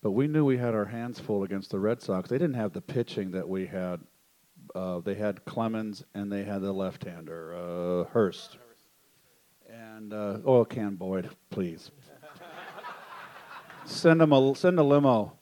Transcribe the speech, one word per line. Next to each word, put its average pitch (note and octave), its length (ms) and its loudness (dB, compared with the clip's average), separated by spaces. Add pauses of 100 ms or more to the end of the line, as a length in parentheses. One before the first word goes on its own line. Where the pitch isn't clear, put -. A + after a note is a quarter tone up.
but G#2+ 100 0
we C3 160 2
knew D3+ 180 2
we C3 120 4
had A#2+ 180 0
our G#2 100 0
hands A#2 340 -10
full G2+ 240 -2
against G2 280 -6
the G2 80 -4
Red A2 220 0
Sox. F#2 280 -4
They A#2+ 80 0
didn't D3+ 180 0
have G#2+ 180 -4
the G#2 80 -8
pitching G#2+ 500 -4
that F2+ 180 -6
we F#2+ 160 -4
had. F2+ 360 -6 (760)
Uh, F2+ 240 -6
they G2 160 -4
had G2+ 300 -4
Clemens, A2 680 -6
and G2+ 180 -6
they G2+ 120 -4
had G2 180 -6
the G2 100 -4
left-hander, E2+ 840 -8
uh, F2 560 -2
Hurst. - 460 0 (1080)
And, A2 460 -16
uh, G#2 320 -4
oil B2+ 180 8
can G#2+ 320 -4
Boyd, F#2 340 -4 (200)
please. F2 420 -6 (1900)
Send E3 360 6
him D#3 100 8
a, C3+ 240 6
send F3+ 240 4
a D3+ 40 8
limo. C#3 580 6